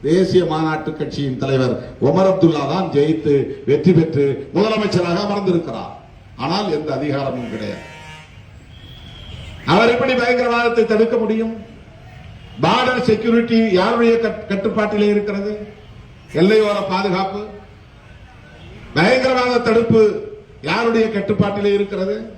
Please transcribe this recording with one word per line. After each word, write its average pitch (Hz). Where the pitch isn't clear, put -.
தேசிய 180
மாநாட்டு 156
கட்சியின் 135
தலைவர் 131
ஒமர் 185
அப்துல்லா 170
தான் 180
ஜெயித்து 151
வெற்றி 147
பெற்று 143
முதலமைச்சராக 196
அமர்ந்திருக்கிறார். 170
ஆனால் 170
எந்த 151
அதிகாரமும் 131
கிடையாது. -
அவர் 214
எப்படி 254
பயங்கரவாதத்தை 233
தடுக்க 226
முடியும்? 220
பார்டர் 247
செக்யூரிட்டி 226
யாருடைய 226
கட்-, 226
கட்டுப்பாட்டிலே 208
இருக்கிறது? 208
எல்லையோர 202
பாதுகாப்பு, 196
பயங்கரவாத 254
தடுப்பு 220
யாருடைய 220
கட்டுப்பாட்டிலே 202
இருக்கிறது? 202